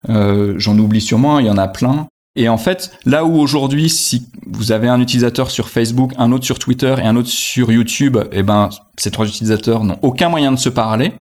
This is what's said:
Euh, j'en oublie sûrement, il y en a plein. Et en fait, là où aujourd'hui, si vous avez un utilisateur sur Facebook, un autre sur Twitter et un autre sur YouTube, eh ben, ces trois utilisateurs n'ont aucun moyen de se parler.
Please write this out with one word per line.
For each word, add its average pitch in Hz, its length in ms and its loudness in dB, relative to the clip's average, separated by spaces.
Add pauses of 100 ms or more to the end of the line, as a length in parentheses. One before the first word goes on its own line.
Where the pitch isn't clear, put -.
Euh, 101 500 2
j'en 104 180 0
oublie 107 240 4
sûrement, 143 380 2
il 123 80 2
y 107 40 2
en 101 60 2
a 95 120 0
plein. 139 400 -2 (280)
Et 117 120 2
en 113 100 2
fait, 185 340 -4 (120)
là 156 200 2
où 165 160 2
aujourd'hui, 143 480 0
si 123 380 -2 (200)
vous 110 240 -6
avez 113 180 2
un 123 120 4
utilisateur 123 500 0
sur - 180 -6
Facebook, 120 500 0
un 120 140 2
autre 127 120 -2
sur 127 140 -4
Twitter 127 400 0
et 113 80 -2
un 113 100 4
autre 120 120 -2
sur - 440 -2
YouTube, 120 460 2 (120)
eh 98 120 -2
ben, 104 260 2 (300)
ces 101 120 -6
trois 110 160 -4
utilisateurs 110 580 -2
n'ont 95 180 -2
aucun 135 260 0
moyen 147 240 0
de 127 60 0
se 131 100 -2
parler. 117 540 0